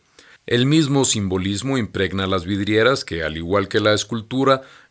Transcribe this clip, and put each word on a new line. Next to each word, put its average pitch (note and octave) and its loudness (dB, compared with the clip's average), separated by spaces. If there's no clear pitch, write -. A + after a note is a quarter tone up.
El A#2+ 0
mismo C#3+ 2
simbolismo G2 -2
impregna F#2+ -2
las F#2 -2
vidrieras G#2+ 2
que, E2 -6
al D#2 -6
igual F#2+ -2
que A2 0
la G#2+ 4
escultura, C3 0